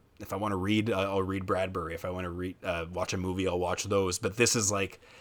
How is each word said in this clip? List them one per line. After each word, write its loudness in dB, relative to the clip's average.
if -8
I -4
wanna -2
read, 4
uh, 2
I'll 2
read -2
Bradbury. -2
If -8
I -4
wanna -4
re-, -6
uh, -2
watch -2
a -2
movie, 0
I'll 0
watch 0
those. 2
But -2
this 4
is 2
like, -4